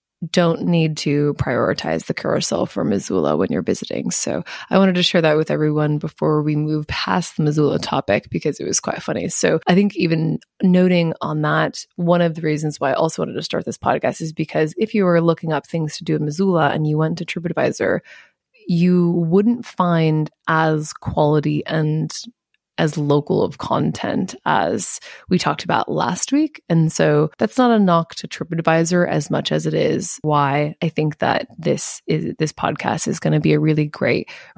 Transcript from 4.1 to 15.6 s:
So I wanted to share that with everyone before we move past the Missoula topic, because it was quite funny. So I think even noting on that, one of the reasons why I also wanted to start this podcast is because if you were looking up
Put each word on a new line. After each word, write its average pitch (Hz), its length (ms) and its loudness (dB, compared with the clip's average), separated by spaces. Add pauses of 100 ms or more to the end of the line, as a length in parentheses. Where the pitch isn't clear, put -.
So - 340 -4 (260)
I 190 80 4
wanted 190 160 4
to 180 80 0
share 180 180 2
that 151 160 4
with 156 140 0
everyone 151 480 0
before 151 440 -2
we 151 140 0
move 151 300 -2
past - 500 -2
the 165 60 0
Missoula 151 360 2
topic, - 520 -2
because - 280 -4
it - 80 -8
was - 140 -2
quite - 220 -6
funny. 92 260 -4
So 165 380 0
I 180 80 4
think 202 200 4
even 160 440 0 (240)
noting 180 580 4
on 151 220 -4
that, 151 420 0 (120)
one 175 260 2
of 170 120 0
the 160 60 -10
reasons 151 400 -2
why 139 120 0
I - 20 0
also - 260 0
wanted - 140 -4
to - 80 -6
start - 240 -6
this - 120 -8
podcast - 440 -2
is 160 100 -6
because 156 460 -2
if 214 160 -2
you 208 100 2
were 175 160 4
looking 165 320 0
up 143 140 -4